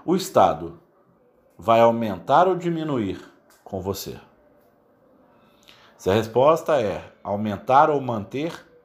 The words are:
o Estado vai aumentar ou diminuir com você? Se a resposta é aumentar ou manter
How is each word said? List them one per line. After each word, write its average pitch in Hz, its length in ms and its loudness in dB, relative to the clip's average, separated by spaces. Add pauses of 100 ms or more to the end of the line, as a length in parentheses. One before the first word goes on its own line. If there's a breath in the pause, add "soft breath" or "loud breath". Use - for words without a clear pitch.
o 165 100 0
Estado 85 640 0 (800)
vai 113 220 2
aumentar 117 680 2
ou 185 80 2
diminuir 156 680 -4 (440)
com 92 160 -10
você? 90 360 -8 (1800 soft breath)
Se - 100 -4
a 95 60 2
resposta 135 680 2
é 90 220 -4 (220)
aumentar 107 680 2
ou 143 100 0
manter 127 520 -6 (320)